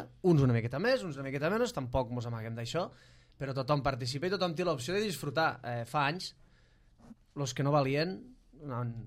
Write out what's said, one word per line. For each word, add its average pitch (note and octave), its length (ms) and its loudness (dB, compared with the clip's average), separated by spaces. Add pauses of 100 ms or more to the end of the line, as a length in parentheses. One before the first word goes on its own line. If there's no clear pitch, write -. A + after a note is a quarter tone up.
(220)
uns E3+ 220 8
una B2+ 100 6
miqueta A#2 240 0
més, A#3 240 2
uns E3 140 -8
una C#3 100 -8
miqueta C3+ 240 -2
menys, A3+ 220 0
tampoc B2+ 400 -2
mos B2 160 -4
amaguem A2+ 260 -6
d'això, A#2+ 300 -2 (540)
però C3+ 180 -4
tothom C#3 260 2
participa C3 460 -2
i F#3 60 0
tothom F3+ 200 0
té F3 120 -2
l'opció D3+ 280 -2
de G3+ 80 0
disfrutar. D#3+ 460 0 (160)
Eh, A#2+ 240 -4
fa D3+ 180 2
anys, E3+ 280 -4 (1000)
los C#3 200 -4
que C#3+ 100 0
no C#3+ 80 2
valien, D3 400 2 (520)
en A#2+ 280 -4 (140)